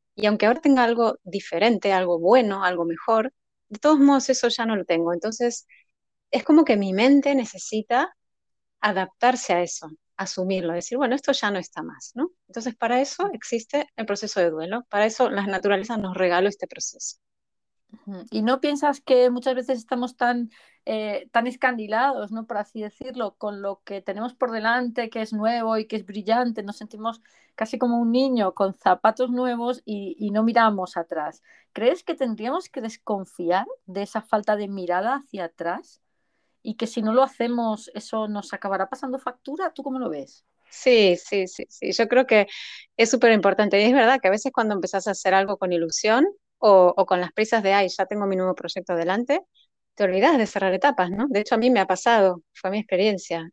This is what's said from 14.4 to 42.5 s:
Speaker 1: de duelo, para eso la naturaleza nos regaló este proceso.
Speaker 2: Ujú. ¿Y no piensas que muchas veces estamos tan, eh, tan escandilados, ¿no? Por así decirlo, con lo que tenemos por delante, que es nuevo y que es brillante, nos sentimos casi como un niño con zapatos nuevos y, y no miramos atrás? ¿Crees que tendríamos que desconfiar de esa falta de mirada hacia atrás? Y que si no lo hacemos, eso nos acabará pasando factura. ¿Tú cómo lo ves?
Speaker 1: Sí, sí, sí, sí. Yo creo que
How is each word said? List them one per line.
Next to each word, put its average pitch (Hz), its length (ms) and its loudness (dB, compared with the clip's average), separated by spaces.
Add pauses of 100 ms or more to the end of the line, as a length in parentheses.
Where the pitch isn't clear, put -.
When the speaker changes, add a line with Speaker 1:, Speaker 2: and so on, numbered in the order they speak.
Speaker 1:
de 170 100 2
duelo, 170 400 -6
para 208 160 2
eso 233 240 0
la 196 160 -2
naturaleza 196 500 -2
nos 190 200 -6
regaló 185 320 2
este 202 200 -8
proceso. - 500 -12 (720)
Speaker 2:
Ujú. 185 380 -16
¿Y 214 120 -4
no 247 180 2
piensas 285 400 0
que 247 300 4
muchas 247 240 -2
veces 254 240 -4
estamos 240 380 -6
tan, 240 340 -2 (360)
eh, 214 460 -6
tan 233 140 2
escandilados, 240 840 -2
¿no? 220 140 -10
Por 226 120 -8
así 208 220 -8
decirlo, 226 560 -8
con 202 260 -8
lo 196 220 -8
que 196 160 -10
tenemos 214 340 -8
por 247 160 -2
delante, 233 600 -2
que 226 120 -8
es 220 120 -10
nuevo 220 420 0
y 220 100 -4
que 220 100 -6
es 208 100 -10
brillante, 220 560 -2
nos 202 160 -12
sentimos 220 420 -10 (340)
casi 220 240 -6
como 240 220 0
un 233 120 0
niño 240 420 0
con 196 200 0
zapatos 220 560 0
nuevos 247 540 -4
y, 202 340 -8
y 208 120 -4
no 214 120 0
miramos 220 540 2
atrás? 156 460 -8 (300)
¿Crees 254 320 0
que 339 100 -6
tendríamos 254 560 -6
que - 100 -12
desconfiar 196 840 -4 (200)
de 185 160 -8
esa 208 200 -8
falta 214 340 0
de 208 120 -6
mirada 196 480 -4
hacia 226 280 -10
atrás? 170 560 -8 (600)
Y 220 140 -8
que 233 100 -4
si 226 160 -6
no 214 120 0
lo 262 80 6
hacemos, 233 720 -4
eso 220 340 -8
nos 208 240 -10
acabará 190 360 -4
pasando 262 300 -8
factura. 311 560 -8
¿Tú - 80 -12
cómo 262 160 -6
lo 240 120 -6
ves? - 360 -12 (240)
Speaker 1:
Sí, 214 460 4
sí, 190 320 -4
sí, - 200 -14
sí. - 240 -6
Yo 220 160 0
creo 254 180 4
que 214 200 4 (500)